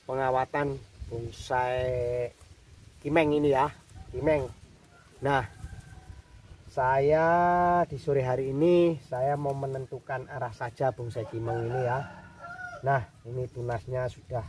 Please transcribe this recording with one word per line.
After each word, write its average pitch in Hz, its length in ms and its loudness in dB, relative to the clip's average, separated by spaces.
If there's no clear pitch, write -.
pengawatan 131 720 0
bonsai 123 1200 -2
kimeng 151 320 2
ini 147 240 4
ya, 143 160 4
kimeng. 139 320 2
Nah, 135 240 2
saya 139 600 4
di 151 80 -8
sore 139 240 0
hari 127 320 0
ini 170 560 4
saya 139 320 0
mau 139 160 -2
menentukan 135 720 -6
arah 123 240 -6
saja 127 400 -2
bonsai 117 400 -6
kimeng 117 320 -4
ini 123 240 -2
ya. 131 240 -2
Nah, 131 240 0
ini 123 320 -6
tunasnya 123 560 -4
sudah 120 380 -8